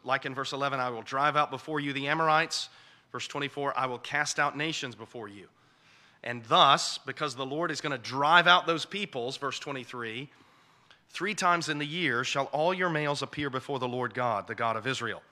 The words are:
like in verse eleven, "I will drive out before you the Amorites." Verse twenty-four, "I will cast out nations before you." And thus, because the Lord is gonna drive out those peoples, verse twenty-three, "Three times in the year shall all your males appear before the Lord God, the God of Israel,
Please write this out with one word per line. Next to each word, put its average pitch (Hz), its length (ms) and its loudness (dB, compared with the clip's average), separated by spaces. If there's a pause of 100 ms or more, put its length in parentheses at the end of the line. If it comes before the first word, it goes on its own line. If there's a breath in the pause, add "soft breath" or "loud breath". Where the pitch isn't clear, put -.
like 131 200 0
in 135 100 -6
verse 135 180 -4
eleven, 139 280 -2
"I 127 80 0
will 117 140 -6
drive 139 340 0
out 147 140 2
before 147 300 -4
you 143 120 -4
the 139 160 -4
Amorites." 160 640 2 (420 loud breath)
Verse - 160 -8
twenty-four, 139 500 -4
"I 131 60 0
will 127 140 -4
cast 147 400 -2
out 143 180 2
nations 147 380 -4
before 107 340 -12
you." 101 200 -18 (720 soft breath)
And 120 240 -6
thus, 151 500 6
because 135 400 -6
the 135 80 -4
Lord 156 260 -2
is 147 120 -6
gonna 143 160 -2
drive 143 480 6
out 175 200 8
those 165 200 0
peoples, 135 500 -6
verse 135 220 -6
twenty-three, 127 720 -8 (800 soft breath)
"Three 202 240 -4
times 175 340 2
in 151 80 -2
the 147 100 -4
year 147 380 0
shall 139 220 0
all 156 260 2
your 185 160 0
males 151 320 0
appear 143 300 -4
before 131 280 -4
the 127 80 -2
Lord 123 280 -2
God, 117 320 0
the 113 80 -8
God 113 220 0
of 110 100 -6
Israel, 113 460 -4